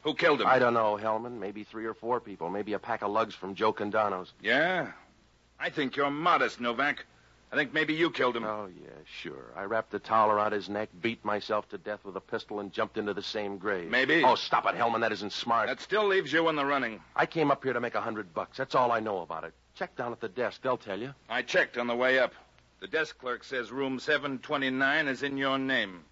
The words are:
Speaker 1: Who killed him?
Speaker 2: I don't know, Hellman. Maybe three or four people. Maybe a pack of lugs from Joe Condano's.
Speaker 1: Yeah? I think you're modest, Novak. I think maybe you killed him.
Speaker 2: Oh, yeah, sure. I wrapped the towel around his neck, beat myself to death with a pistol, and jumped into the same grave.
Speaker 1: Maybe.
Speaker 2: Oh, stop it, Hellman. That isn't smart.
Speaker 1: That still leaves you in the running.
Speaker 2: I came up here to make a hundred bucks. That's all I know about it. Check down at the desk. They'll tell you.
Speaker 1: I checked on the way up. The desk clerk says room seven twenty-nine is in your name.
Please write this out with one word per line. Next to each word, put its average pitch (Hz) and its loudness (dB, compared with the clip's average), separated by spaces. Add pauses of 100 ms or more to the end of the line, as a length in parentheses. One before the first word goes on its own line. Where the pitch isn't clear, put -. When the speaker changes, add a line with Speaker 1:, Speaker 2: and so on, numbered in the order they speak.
Speaker 1:
Who 151 -2
killed 151 4
him? 101 4
Speaker 2:
I 127 8
don't 123 6
know, 107 4
Hellman. 110 -2
Maybe 101 -8
three 110 -10
or 110 -4
four 117 -2
people. 87 -8
Maybe 104 -4
a 98 -2
pack 110 -4
of 101 0
lugs 110 0
from 95 -8
Joe 110 2
Condano's. 101 -2
Speaker 1:
Yeah? 143 0 (680)
I 170 -4
think 143 -2
you're 143 2
modest, 147 2
Novak. 123 -2 (460)
I - -8
think 143 0
maybe 151 0
you 165 2
killed 123 2
him. 113 -4
Speaker 2:
Oh, 107 -6 (140)
yeah, 71 -16 (320)
sure. 67 -10
I 98 -6
wrapped 110 -2
the 104 -4
towel 110 4
around 104 4
his 95 -4
neck, 104 -2 (100)
beat 113 -4
myself 104 -2
to 101 -12
death 104 -10
with 92 -12
a 92 -6
pistol, 107 -8
and 101 -8
jumped 110 -2
into 104 -2
the 101 -4
same 101 -4
grave. 95 -2
Speaker 1:
Maybe. 131 4
Speaker 2:
Oh, 127 8
stop - 0
it, 98 2
Hellman. 117 2
That 110 2
isn't 98 -6
smart. 113 2
Speaker 1:
That 123 -4
still 208 0
leaves 185 2
you 165 4
in 156 0
the 143 0
running. 127 0 (160)
Speaker 2:
I 156 2
came 147 2
up - 2
here 131 0
to 120 0
make 120 -2
a 104 0
hundred 104 -6
bucks. - -6
That's 131 -4
all 127 4
I 113 2
know 104 -2
about 80 -8
it. 82 -12 (220)
Check - -8
down 120 -4
at - -12
the 110 -6
desk. 107 -4
They'll 127 0
tell 98 -6
you. 135 -8 (160)
Speaker 1:
I 123 -2
checked - 0
on 120 0
the 120 0
way 127 4
up. 120 4 (460)
The 98 -12
desk 156 -2
clerk 123 -6
says 120 -6
room 131 -2
seven 139 0
twenty-nine 139 0
is 123 -4
in 139 -4
your 135 0
name. 107 -2